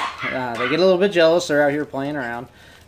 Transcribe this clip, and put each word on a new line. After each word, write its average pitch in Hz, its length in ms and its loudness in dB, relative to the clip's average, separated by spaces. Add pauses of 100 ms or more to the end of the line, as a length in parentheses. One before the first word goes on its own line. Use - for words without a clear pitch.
(220)
uh, 127 320 -6
they 120 140 -4
get 151 100 0
a 175 60 2
little 185 140 4
bit 190 140 2
jealous. 165 360 4
They're 147 140 2
out 147 80 4
here 147 140 -2
playing 139 320 -8
around, 120 320 -8 (400)